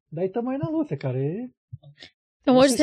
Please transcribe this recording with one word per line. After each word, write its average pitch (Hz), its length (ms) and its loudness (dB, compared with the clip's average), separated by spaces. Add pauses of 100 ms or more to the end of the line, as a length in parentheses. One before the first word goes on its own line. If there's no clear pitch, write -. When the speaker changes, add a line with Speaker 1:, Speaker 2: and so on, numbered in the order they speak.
(100)
Speaker 1:
Daí 175 200 -4
tamo 240 200 -6
aí 269 80 -4
na 330 100 -4
luta, 311 280 -4
cara. 131 220 -4
E 175 300 -6 (920)
Speaker 2:
Então 254 160 2
Speaker 1:
essa 254 80 8
Speaker 2:
hoje 285 60 6
você 240 120 2